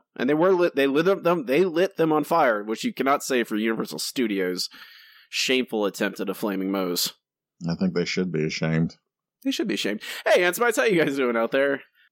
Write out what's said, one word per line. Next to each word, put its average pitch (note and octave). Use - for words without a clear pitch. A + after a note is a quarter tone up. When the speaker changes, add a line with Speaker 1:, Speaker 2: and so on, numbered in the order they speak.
Speaker 1:
and B2
they D3
were F3
lit. F3
They C#3
lit C#3
them, F3+
them. E3+
They D3
lit F3+
them D#3+
on D3+
fire, C3+
which G#2+
you A#2
cannot C3+
say B2
for A2
Universal A2
Studios' F#2+
shameful B2
attempt G2
at G2
a F#2+
Flaming F#2+
Moe's. F#2
Speaker 2:
I E2+
think F#2
they F2
should F#2
be D#2
ashamed. D#2+
Speaker 1:
They C4+
should C4+
be F#3
ashamed. -
Hey, A#3+
Ants F3
Bites, A#3+
how C4
you F3+
guys C#3
doing A#2+
out A#2
there? C#3